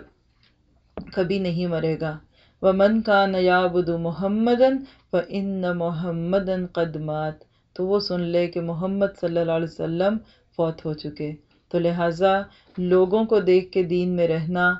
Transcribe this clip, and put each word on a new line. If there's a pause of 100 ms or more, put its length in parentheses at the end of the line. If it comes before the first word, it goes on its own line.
(1120)
کبھی
نہیں
مرے
گا۔ (440)
"ومن
کان
یعبد
محمدا (420)
فإن (100)
محمدا (180)
قد
مات"، (360)
تو
وہ
سن
لے
کہ
محمد
صلی
اللہ
علیہ
وسلم (380)
فوت
ہو
چکے۔ (400)
تو
لہٰذا (360)
لوگوں
کو
دیکھ
کے
دین
میں
رہنا